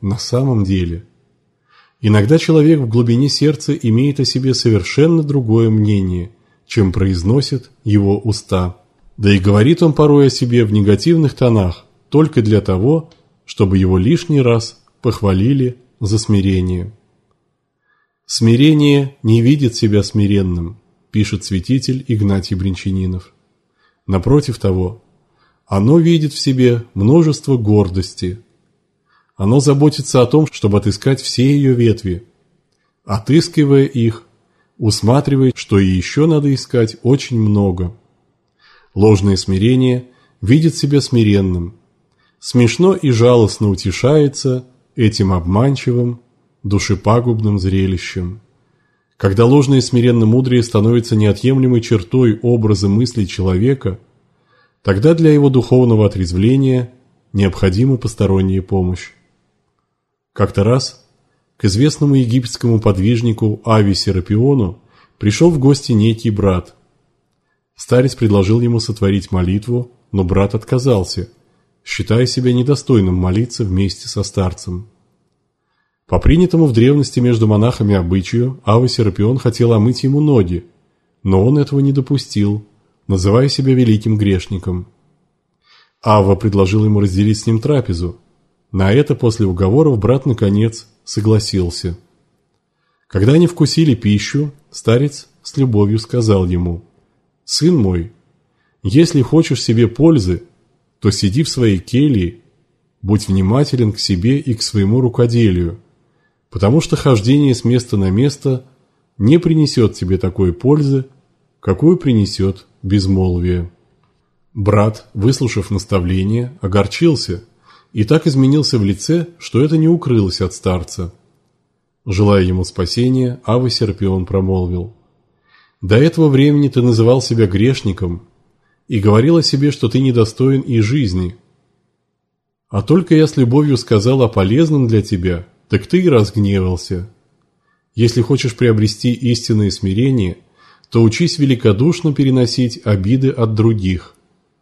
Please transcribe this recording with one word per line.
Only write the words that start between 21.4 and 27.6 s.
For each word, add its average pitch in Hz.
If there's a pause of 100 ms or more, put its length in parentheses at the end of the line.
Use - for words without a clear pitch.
святитель 131
Игнатий 101
Бринчанинов. 92 (760)
Напротив 117
того, 92 (640)
оно 110
видит 160
в -
себе 123
множество 139
гордости. 98 (960)